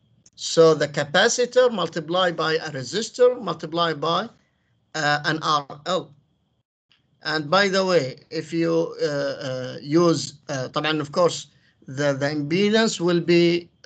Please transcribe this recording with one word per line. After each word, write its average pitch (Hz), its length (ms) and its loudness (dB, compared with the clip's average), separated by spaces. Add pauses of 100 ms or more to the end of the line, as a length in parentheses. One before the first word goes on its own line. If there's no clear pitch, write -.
(360)
So 165 380 4
the 147 140 0
capacitor 226 840 2
multiplied 175 680 -2
by 160 180 0
a 156 160 -4
resistor 226 720 0
multiplied 165 600 -4
by, 180 280 -2 (680)
uh, 147 300 0
an 156 180 0
R 147 240 0 (200)
L. 165 280 -4 (1080)
And 156 260 -4
by 196 200 4
the 190 160 0
way, 156 320 0 (140)
if 156 220 -8
you, 165 480 0
uh, 160 60 0
uh, 131 720 -6
use, 160 680 0
uh, 131 240 -4
طبعًا, 151 280 -2
of 147 120 -8
course, - 340 0 (400)
the, 143 280 0
the 139 120 -2
impedance 196 720 0
will 175 220 2
be, 170 500 2 (160)